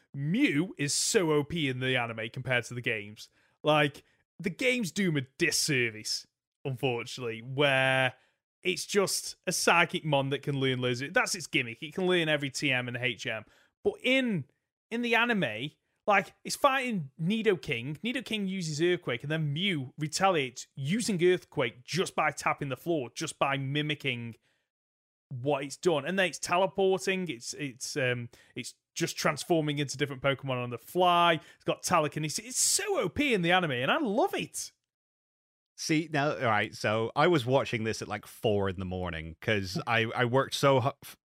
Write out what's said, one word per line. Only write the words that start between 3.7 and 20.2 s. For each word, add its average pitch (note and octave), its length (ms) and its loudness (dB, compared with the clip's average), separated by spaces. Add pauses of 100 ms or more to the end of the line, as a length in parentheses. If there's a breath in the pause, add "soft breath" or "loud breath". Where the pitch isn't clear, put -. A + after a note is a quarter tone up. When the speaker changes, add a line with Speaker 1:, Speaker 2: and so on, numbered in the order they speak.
Speaker 1:
the F3+ 120 -4
games B3 420 -2
do G3 160 2
him D#3 80 2
a C#3 60 0 (160)
disservice, B2 880 0 (380)
unfortunately, A#2+ 760 -4
where C3 720 2 (540)
it's E3 180 -4
just - 500 0 (100)
a F#3 60 0
psychic F3 520 2
mon C#3 260 2
that C#3 120 -2
can C#3+ 180 -4
learn C3 200 0
loads B2 220 -2
of, D3 120 -6
that's A#3 200 0
its F3+ 120 -8
gimmick. A#2+ 360 -4
It D3+ 120 -10
can F#3 120 -2
learn F3 220 2
every D3 220 0
T C#3+ 220 -2
M B2+ 160 0
and B2 80 -6
H B2 300 -4
M. A2+ 180 -6 (400 soft breath)
But G3+ 180 0
in, A#3+ 420 2 (460)
in A#3 120 -4
the A#3 120 0
anime, E3 560 2 (360)
like, G3+ 260 2 (120)
it's - 120 -6
fighting B3 540 0 (120)
Nidoking. D#3+ 800 0
Nidoking A3 480 -4
uses E3 320 -4
Earthquake, E3+ 420 0
and C#3+ 80 -6
then D#3 220 0
Mew D3+ 460 -2
retaliates D3+ 760 0